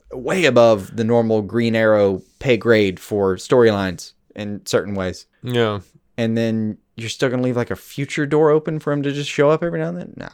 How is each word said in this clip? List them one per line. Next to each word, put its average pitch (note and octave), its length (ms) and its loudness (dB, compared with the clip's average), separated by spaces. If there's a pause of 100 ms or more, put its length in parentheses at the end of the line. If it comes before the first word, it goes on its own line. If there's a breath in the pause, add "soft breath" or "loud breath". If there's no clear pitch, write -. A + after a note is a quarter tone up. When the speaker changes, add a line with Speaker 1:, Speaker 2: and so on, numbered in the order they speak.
(180)
Speaker 1:
way D#3+ 280 -2
above A#2 500 4
the A2+ 80 -2
normal A2+ 380 2
Green A2+ 340 -2
Arrow G#2 460 2 (180)
pay B2+ 160 2
grade G#2 440 2
for G2 360 -2
storylines G2+ 760 0 (220)
in G#2 320 -10
certain G2+ 300 -2
ways. F#2+ 300 -6 (180)
Speaker 2:
Yeah. A#2 340 -2 (380)
Speaker 1:
And A2+ 200 -2
then A2 420 -2 (180)
you're A2 120 -10
still C3 220 -4
gonna B2 120 -4
leave, B2+ 140 -2
like, A#2+ 140 -4
a F#2 60 -4
future - 500 -6
door D3+ 240 2
open D#3 300 0
for D3 120 -6
him C#3+ 120 -2
to C#3+ 80 -4
just C#3+ 180 -8
show C#3+ 200 2
up D#3 140 0
every E3+ 160 -6
now D#3+ 100 -6
and F3 80 -10
then? G1+ 180 -14
Nah, G1+ 180 -14